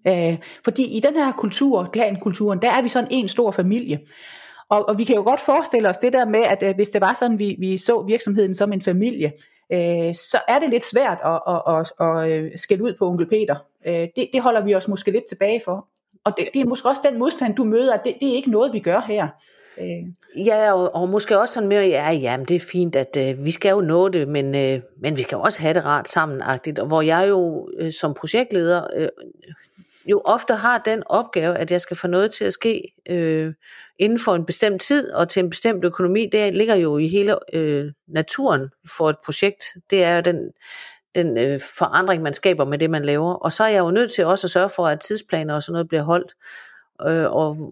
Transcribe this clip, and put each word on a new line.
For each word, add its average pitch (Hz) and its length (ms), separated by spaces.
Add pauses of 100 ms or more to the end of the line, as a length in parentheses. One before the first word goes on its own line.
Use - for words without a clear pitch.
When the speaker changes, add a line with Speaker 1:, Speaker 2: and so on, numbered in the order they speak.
Speaker 1:
Øh, 170 300 (260)
fordi 254 200
i 220 160
den 285 160
her 277 160
kultur, 208 640
klankulturen, 202 680
der 240 100
er 254 100
vi 240 80
sådan 240 220
en 254 160
stor 220 240
familie. 185 480 (720)
Og, 208 200
og 208 80
vi 226 60
kan 233 120
jo 208 60
godt 247 200
forestille 262 480
os 180 80
det 247 160
der 254 120
med, 214 140
at, 196 240
øh, 196 120
hvis 208 140
det 202 120
var 190 120
sådan, 233 260
vi, 202 200
vi 185 180
så 233 300
virksomheden 202 480
som 202 180
en 190 80
familie, 180 500 (420)
øh, 170 420
så - 320
er 254 120
det 311 100
lidt 233 160
svært 220 380
at, 165 240
at, 175 200
at, 165 400
at, 160 240
øh, 160 240
skælde 190 280
ud 233 160
på 190 80
onkel 170 220
Peter. 214 260 (320)
Øh, 170 280
det, 254 180
det 262 80
holder 233 220
vi 202 120
os 185 120
måske 196 240
lidt 233 180
tilbage 220 360
for. 190 220 (360)
Og 208 140
det, - 160
det 277 80
er 254 40
måske 240 240
også 277 200
den 233 100
modstand, 233 360
du 262 80
møder, 233 300
at 202 120
det, 220 140
det 277 100
er 240 60
ikke 269 160
noget, 226 220
vi 208 60
gør 190 200
her. 208 280 (520)
Øh. 175 680
Speaker 2:
Ja, 214 260
og, 180 220
og 180 140
måske 202 300
også 240 140
sådan 208 160
mere, 202 140
ja, 151 280
ja, 131 260
men 131 80
det 175 100
er 170 160
fint, 175 240
at, 135 220
øh, 135 280
vi 160 60
skal 196 180
jo 196 120
nå 170 260
det, 165 200
men, 139 280
øh, 135 260 (160)
men 147 200
vi 127 40
skal 123 140
jo - 60
også - 200
have 160 120
det 160 120
rart 143 240
sammen-agtigt. 143 720
Og 127 80
hvor 160 140
jeg 165 280
jo, 180 400 (100)
øh, 165 120
som 147 220
projektleder, 175 800
øh, 156 120 (960)
jo 202 200
ofte 226 300
har 226 220
den 220 280
opgave, 180 520
at 160 140
jeg 175 100
skal - 160
få 185 100
noget 190 240
til 214 140
at 190 80
ske, - 400 (160)
øh, 160 440 (460)
inden 220 200
for 202 160
en 170 100
bestemt 190 360
tid, 285 300
og 170 180
til 190 140
en 175 60
bestemt 185 360
økonomi. 185 460
Det 208 240
ligger 220 200
jo 156 220
i 156 100
hele, 202 280 (180)
øh, 147 380 (160)
naturen 160 640 (280)
for 156 120
et 151 60 (100)
projekt. 196 380 (260)
Det 190 140
er 170 120
jo 170 60
den, 170 300 (640)
den, 160 220
øh, 135 220 (180)
forandring, 175 460
man 143 100
skaber 156 320
med 143 120
det, 160 120
man 151 160
laver. 151 280
Og - 180
så - 120
er 220 40
jeg 208 120
jo 170 120
nødt 226 200
til 180 140
også 185 220
at - 40
sørge 190 180
for, 175 180
at 151 120
tidsplaner 160 560
og 147 80
sådan 170 100
noget 165 140
bliver 156 160
holdt. 170 280 (760)
Øh, 160 240
og, 151 240 (160)